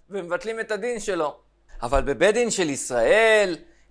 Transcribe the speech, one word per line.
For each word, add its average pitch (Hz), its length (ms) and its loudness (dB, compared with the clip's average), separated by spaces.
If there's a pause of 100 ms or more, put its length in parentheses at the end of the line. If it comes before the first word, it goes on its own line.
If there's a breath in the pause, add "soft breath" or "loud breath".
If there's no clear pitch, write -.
ומבטלים 185 500 -6
את 220 120 -8
הדין 208 280 -4
שלו. 165 360 -4 (460 soft breath)
אבל 127 200 0
בבית 147 320 2
דין 233 180 0
של 175 180 -2
ישראל, 175 880 2 (320 soft breath)